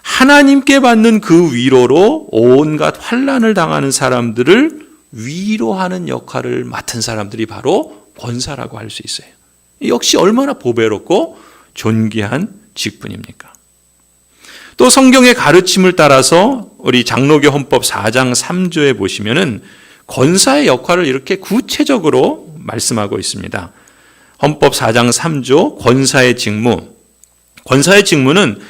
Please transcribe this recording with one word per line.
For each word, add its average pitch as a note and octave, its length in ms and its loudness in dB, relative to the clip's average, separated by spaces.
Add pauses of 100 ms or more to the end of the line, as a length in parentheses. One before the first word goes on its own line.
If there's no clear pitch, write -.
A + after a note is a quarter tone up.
하나님께 C#4 760 4
받는 A3+ 400 4
그 E3 320 2
위로로 C3 760 2
온갖 D3 680 2
환난을 B3 560 -2
당하는 D#3 360 -2
사람들을 B2+ 960 0 (240)
위로하는 F#3 1000 -6
역할을 B2 560 -8
맡은 A#2+ 360 -10
사람들이 A2 460 -8
바로 C#3 600 -4 (120)
권사라고 A#2+ 600 -12
할 A2 120 -16
수 - 140 -16
있어요. - 240 -14 (580)
역시 A#3+ 300 -2
얼마나 A#3 380 0
보배롭고 A#2 840 -2 (360)
존귀한 A2 760 -4 (260)
직분입니까? - 800 -14 (1200)
또 B3+ 120 2
성경의 B3+ 460 4
가르침을 F#3 640 2
따라서 E3+ 800 2
우리 B2 260 0
장로교 C#3 440 2
헌법 C3+ 360 0
사 G2+ 260 -4
장 B2 240 0
삼 F3+ 360 -4
조에 D3 240 0
보시면은 G#2+ 680 -4 (440)
권사의 F#3+ 600 0
역할을 F3 400 0
이렇게 C3+ 300 -4
구체적으로 G3+ 1200 -2
말씀하고 G#2 600 -6
있습니다. F#2 540 -10 (680)
헌법 D3 320 0
사 A#2 180 -2
장 A#2+ 200 2
삼 D3+ 300 -4
조 D3 340 0
권사의 B2+ 600 2
직무. G#2+ 520 -4 (760)
권사의 F3 400 2
직무는 D3 640 0